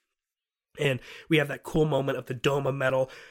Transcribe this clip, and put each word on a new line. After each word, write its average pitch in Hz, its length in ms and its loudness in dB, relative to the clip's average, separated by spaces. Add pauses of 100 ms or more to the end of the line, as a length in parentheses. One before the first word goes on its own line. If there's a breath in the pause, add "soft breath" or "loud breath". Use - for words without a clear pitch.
(760)
And 135 220 0 (300 loud breath)
we 160 80 4
have 143 100 2
that 139 160 -8
cool 156 220 2
moment 135 320 0
of 127 80 -8
the - 80 -8
dome 139 340 0
of 135 80 -2
metal, 131 340 0 (220 loud breath)